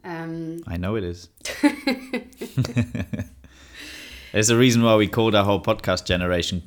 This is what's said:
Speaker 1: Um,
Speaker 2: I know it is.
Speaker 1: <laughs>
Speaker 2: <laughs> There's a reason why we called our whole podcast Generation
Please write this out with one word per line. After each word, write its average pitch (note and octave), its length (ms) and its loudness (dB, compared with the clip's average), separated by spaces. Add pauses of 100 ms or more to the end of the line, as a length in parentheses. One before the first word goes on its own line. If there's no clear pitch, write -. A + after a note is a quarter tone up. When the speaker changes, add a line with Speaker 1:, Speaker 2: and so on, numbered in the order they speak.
Speaker 1:
Um, E3 640 -8
Speaker 2:
I E2+ 100 -6
know F#2 200 -2
it G#2 80 -4
is. F2 240 -10 (340)
Speaker 1:
<laughs> - 0 -
Speaker 2:
<laughs> - 1600 -4 (1080)
There's G#2+ 180 2
a A#2 60 4
reason A#2 260 6
why A2+ 140 6
we G#2+ 120 4
called A2+ 260 2
our G2+ 100 4
whole G2+ 180 2
podcast G2+ 440 0
Generation F2+ 600 0